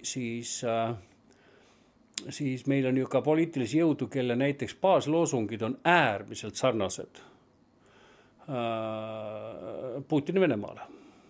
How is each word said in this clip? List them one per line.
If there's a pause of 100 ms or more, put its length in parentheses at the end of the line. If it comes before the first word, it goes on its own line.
siis,
äh, (1300)
siis
meil
on
ju
ka
poliitilisi
jõudu,
kelle
näiteks
baasloosungid
on
äärmiselt
sarnased, (1200)
äh,
Putini
Venemaale. (440)